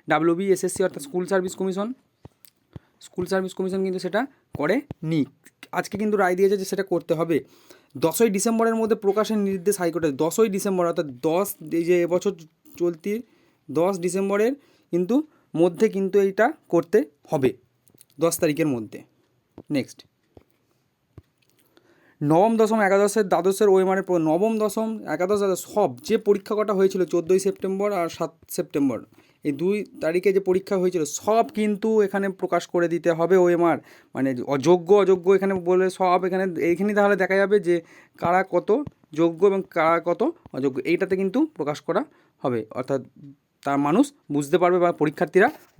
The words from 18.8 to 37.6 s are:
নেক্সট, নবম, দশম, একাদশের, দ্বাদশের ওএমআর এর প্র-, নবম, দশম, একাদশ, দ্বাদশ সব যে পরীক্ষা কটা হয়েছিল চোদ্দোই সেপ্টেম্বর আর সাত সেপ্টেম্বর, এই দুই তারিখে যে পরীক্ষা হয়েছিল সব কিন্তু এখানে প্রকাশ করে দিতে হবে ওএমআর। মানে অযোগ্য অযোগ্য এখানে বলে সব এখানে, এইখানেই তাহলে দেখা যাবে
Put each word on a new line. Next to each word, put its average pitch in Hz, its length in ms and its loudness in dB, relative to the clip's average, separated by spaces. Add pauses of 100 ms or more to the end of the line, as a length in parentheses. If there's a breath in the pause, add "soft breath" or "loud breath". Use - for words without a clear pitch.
নেক্সট, 127 220 -6 (2250 soft breath)
নবম, 160 400 4
দশম, 220 260 2
একাদশের, 202 440 2
দ্বাদশের 190 420 2
ওএমআর 190 260 2
এর 185 80 -4
প্র-, 180 220 0
নবম, 196 240 0 (100)
দশম, 220 260 -4 (260)
একাদশ, 185 260 0
দ্বাদশ 190 200 -2 (120)
সব 202 160 2 (180)
যে 214 80 0 (120)
পরীক্ষা 202 300 0
কটা 208 220 -2
হয়েছিল 190 220 2 (120)
চোদ্দোই 175 320 2
সেপ্টেম্বর 190 440 -4 (100)
আর 165 80 -2 (100)
সাত 165 140 -6 (240)
সেপ্টেম্বর, 135 440 -2 (480 soft breath)
এই 147 140 -2
দুই 190 140 0 (280)
তারিখে 180 320 0
যে 190 140 2
পরীক্ষা 185 320 0
হয়েছিল 180 220 0 (160)
সব 226 260 2 (120)
কিন্তু 214 320 -2 (160)
এখানে 196 220 -2 (140)
প্রকাশ 175 220 -2 (100)
করে 170 200 2
দিতে 170 160 -2 (100)
হবে 170 240 2
ওএমআর। 170 340 2 (380 soft breath)
মানে 135 140 0 (260)
অযোগ্য 165 340 2 (140)
অযোগ্য 180 240 2 (100)
এখানে 196 160 0 (160)
বলে 185 180 4 (120)
সব 185 280 2
এখানে, 185 180 -2 (240)
এইখানেই 196 300 0
তাহলে 202 220 4
দেখা 185 200 0
যাবে 196 160 2 (100)